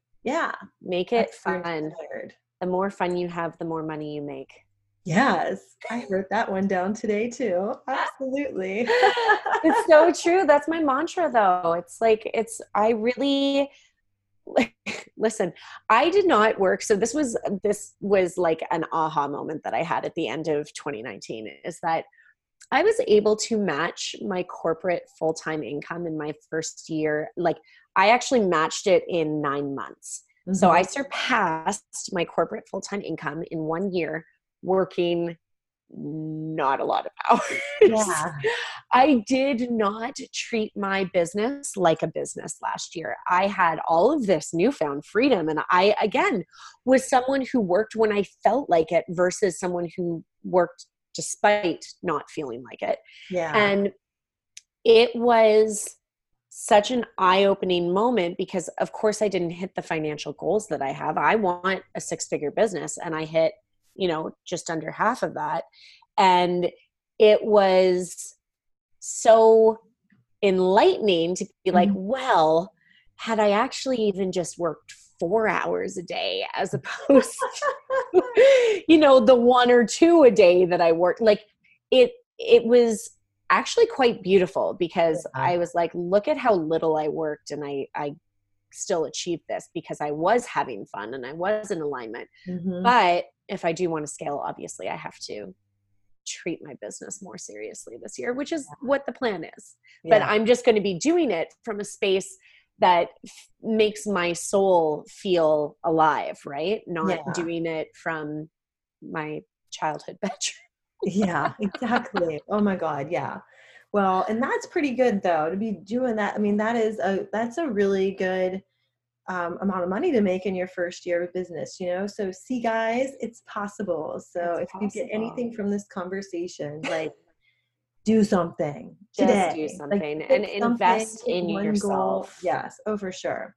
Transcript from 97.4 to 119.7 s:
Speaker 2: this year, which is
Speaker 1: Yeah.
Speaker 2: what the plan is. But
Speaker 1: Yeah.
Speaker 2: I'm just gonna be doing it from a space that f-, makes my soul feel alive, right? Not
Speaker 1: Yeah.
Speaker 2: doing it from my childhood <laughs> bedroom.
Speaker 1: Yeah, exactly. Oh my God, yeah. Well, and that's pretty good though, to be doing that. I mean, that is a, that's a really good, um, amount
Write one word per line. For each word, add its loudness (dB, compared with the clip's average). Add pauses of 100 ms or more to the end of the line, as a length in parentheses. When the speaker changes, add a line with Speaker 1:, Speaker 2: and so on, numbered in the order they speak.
Speaker 2:
this -16
year, -6
which -10
is -6
Speaker 1:
Yeah. -14
Speaker 2:
what -2
the -6
plan -6 (120)
is. -20 (280)
But 6
Speaker 1:
Yeah. 0
Speaker 2:
I'm 2
just 2
gonna 6
be 0
doing 2
it -4 (100)
from -8
a -8
space -2 (440)
that 4 (140)
f-, -20 (120)
makes 0
my -2
soul 2
feel 0
alive, 0
right? -6
Not -4
Speaker 1:
Yeah. -6
Speaker 2:
doing -4
it -8
from -8 (540)
my -10 (260)
childhood -8
<laughs> -20
bedroom. -6 (480)
Speaker 1:
Yeah, 0
exactly. -2
Oh 0
my 2
God, -4
yeah. -4 (520)
Well, 2
and -2
that's -2
pretty -2
good 2
though, 0
to -6
be -4
doing -4
that. -2
I -4
mean, 2
that 0
is 0
a, -2
that's -4
a -2
really 0
good, -2 (640)
um, -6
amount -2